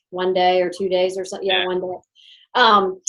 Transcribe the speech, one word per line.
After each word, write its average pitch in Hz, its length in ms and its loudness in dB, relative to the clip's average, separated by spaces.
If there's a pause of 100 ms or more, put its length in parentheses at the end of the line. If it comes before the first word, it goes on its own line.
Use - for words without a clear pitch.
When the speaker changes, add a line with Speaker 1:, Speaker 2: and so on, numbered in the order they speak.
Speaker 1:
one 185 240 -2
day 180 280 2
or 175 80 -2
two 185 200 -6
days 185 280 0
or 190 60 -6
so, 196 180 -12
yeah, 190 180 -2
Speaker 2:
Yeah. 180 80 -2
Speaker 1:
one 185 120 -4
day. 180 180 -8 (580)
Um, 208 540 4